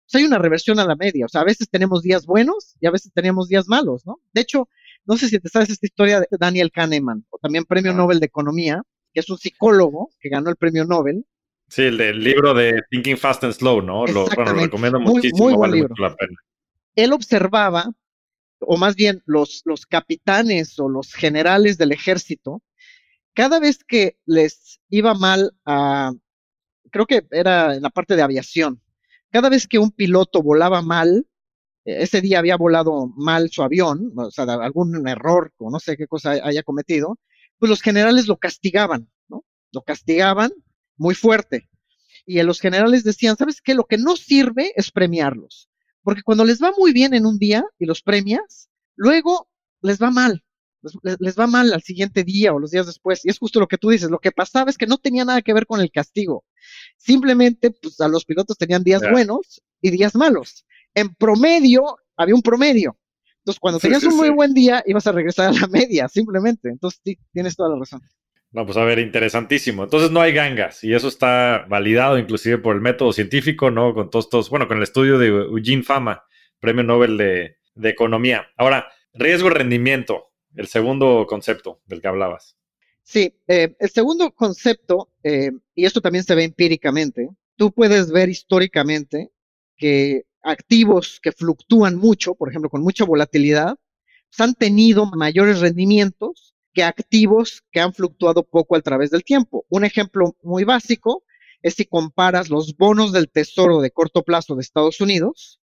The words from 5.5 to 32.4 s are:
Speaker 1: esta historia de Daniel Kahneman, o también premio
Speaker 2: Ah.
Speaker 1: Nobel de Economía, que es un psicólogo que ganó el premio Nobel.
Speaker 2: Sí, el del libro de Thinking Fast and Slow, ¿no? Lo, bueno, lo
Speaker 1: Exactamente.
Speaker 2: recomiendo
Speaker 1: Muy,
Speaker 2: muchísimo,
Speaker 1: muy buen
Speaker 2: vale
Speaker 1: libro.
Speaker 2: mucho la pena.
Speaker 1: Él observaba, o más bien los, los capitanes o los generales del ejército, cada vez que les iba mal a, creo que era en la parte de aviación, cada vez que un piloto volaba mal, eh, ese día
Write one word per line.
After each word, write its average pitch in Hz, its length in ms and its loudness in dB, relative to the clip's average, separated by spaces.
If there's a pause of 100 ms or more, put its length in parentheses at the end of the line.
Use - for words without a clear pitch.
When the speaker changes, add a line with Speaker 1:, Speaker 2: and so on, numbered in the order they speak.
Speaker 1:
esta 208 160 -6
historia 202 340 2
de 175 120 -2
Daniel 180 400 0
Kahneman, 143 580 -4
o - 80 -16
también 156 260 -4
premio 185 280 -2
Speaker 2:
Ah. - 20 -4
Speaker 1:
Nobel 180 260 2
de 156 60 0
Economía, 151 560 -4 (320)
que 160 60 -4
es 165 100 -6
un 185 80 -10
psicólogo 190 720 2 (100)
que 147 80 -12
ganó 139 220 -4
el 170 60 -4
premio 165 280 -2
Nobel. 170 400 -2 (440)
Speaker 2:
Sí, - 140 -2
el 120 160 2
del 110 260 0
libro 139 280 4
de 117 380 2
Thinking 127 260 -4
Fast 135 280 -2
and 120 80 -2
Slow, 123 280 2
¿no? 95 240 -4
Lo, 117 80 -2
bueno, - 0 -
lo 98 120 0
Speaker 1:
Exactamente. 107 400 -2
Speaker 2:
recomiendo 120 340 -2
Speaker 1:
Muy, 202 160 2
Speaker 2:
muchísimo, 233 300 2
Speaker 1:
muy 254 100 4
buen 208 60 2
Speaker 2:
vale 190 160 2
Speaker 1:
libro. 147 140 0
Speaker 2:
mucho 110 120 -10
la 92 140 -2
pena. 92 160 -8 (640)
Speaker 1:
Él 240 160 2
observaba, 208 800 0 (680)
o - 180 -2
más 190 200 0
bien 202 280 0
los, 151 400 -2
los 156 220 -8
capitanes 185 920 -2
o 135 80 -4
los 135 260 -10
generales 175 640 2
del 151 140 2
ejército, 170 720 -6 (720)
cada 277 260 0
vez 294 240 0
que 202 420 0
les 160 640 -2
iba 208 260 2
mal 190 380 0 (120)
a, 139 480 -2 (800)
creo 208 160 -2
que - 240 0
era 170 460 0
en 139 60 -10
la 143 80 -4
parte 185 260 -4
de 160 60 4
aviación, 139 600 -4 (480)
cada 240 180 2
vez 262 200 0
que 233 100 0
un 214 140 2
piloto 180 500 0
volaba 170 400 2
mal, 170 420 0 (600)
eh, 85 180 -8
ese 190 180 -2
día 185 200 0